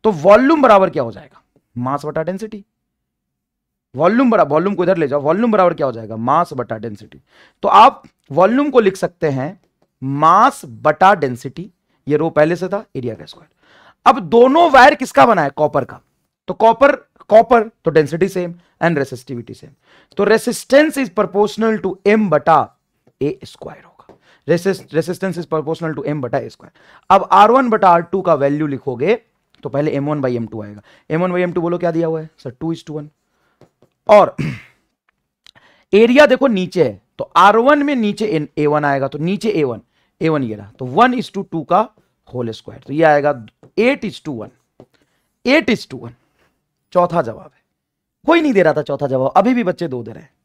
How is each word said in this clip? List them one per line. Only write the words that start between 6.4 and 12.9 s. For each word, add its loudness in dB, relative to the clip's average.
बटा -8
डेंसिटी। -16
तो -2
आप 6
वॉल्यूम 0
को 4
लिख 0
सकते -4
हैं -6
मास 2
बटा 2
डेंसिटी, -8
ये 0
रो -2
पहले 2
से -8
था, -8